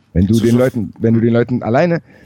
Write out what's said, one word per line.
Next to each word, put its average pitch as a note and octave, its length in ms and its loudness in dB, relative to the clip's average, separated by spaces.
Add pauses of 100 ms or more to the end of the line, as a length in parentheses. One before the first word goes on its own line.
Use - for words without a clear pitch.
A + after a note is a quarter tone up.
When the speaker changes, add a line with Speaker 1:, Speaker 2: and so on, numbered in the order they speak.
(140)
Speaker 1:
Wenn F#2 140 2
du A2 80 0
Speaker 2:
So, A2 80 0
Speaker 1:
den A#2 80 2
Speaker 2:
so A#2+ 80 4
Speaker 1:
Leuten, B2+ 400 -2
wenn A2+ 160 2
du A2+ 40 2
den A#2 140 2
Leuten A#2+ 300 -2
alleine, D#3 400 0 (220)